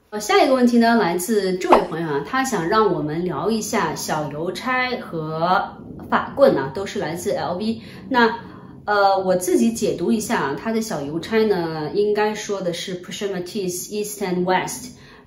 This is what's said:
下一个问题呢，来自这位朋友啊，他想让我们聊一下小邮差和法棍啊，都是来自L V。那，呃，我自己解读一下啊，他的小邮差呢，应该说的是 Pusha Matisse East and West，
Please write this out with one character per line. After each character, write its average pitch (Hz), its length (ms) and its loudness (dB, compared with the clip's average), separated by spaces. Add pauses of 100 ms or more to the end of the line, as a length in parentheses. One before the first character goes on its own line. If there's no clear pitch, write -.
(200)
下 381 220 4
一 294 60 4
个 262 60 4
问 247 120 4
题 240 120 6
呢， 233 180 6
来 175 200 2
自 190 420 0
这 - 120 2
位 - 80 10 (100)
朋 165 120 -6
友 165 80 -2
啊， 143 180 0
他 262 160 0
想 190 260 -2
让 214 260 4
我 156 60 -4
们 151 240 -2
聊 170 260 -2
一 226 100 0
下 180 340 -2
小 151 380 -4
邮 165 200 -4
差 254 480 -2
和 165 640 0 (460)
法 - 260 0
棍 269 220 6
啊， 135 180 -2
都 196 120 -6
是 - 120 -6
来 160 160 -4
自 185 180 -4
L 156 240 -2
V。 220 240 -4 (280)
那， 233 300 4 (480)
呃， 196 320 4
我 185 180 2
自 311 220 2
己 226 140 4
解 180 240 -2
读 180 140 -2
一 226 80 2
下 208 220 -2
啊， 143 180 -2
他 226 140 -4
的 226 80 0
小 170 220 -4
邮 151 180 -6
差 220 240 2
呢， 165 480 0
应 208 220 2
该 214 200 2
说 202 260 -6
的 175 120 -2
是 180 300 -8
Pusha 196 280 -8
Matisse 180 600 -6
East 208 320 -6
and 180 220 0
West， - 520 -2 (300)